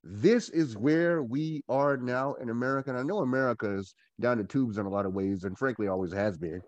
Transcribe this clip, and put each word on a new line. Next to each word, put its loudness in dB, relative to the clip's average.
this 4
is 0
where 2
we -4
are 2
now -2
in -8
America. -2
And -2
I -2
know -2
America 2
is -6
down 2
the 0
tubes 0
in 0
a -4
lot 0
of -2
ways, -2
and -4
frankly, 0
always -2
has 0
been -6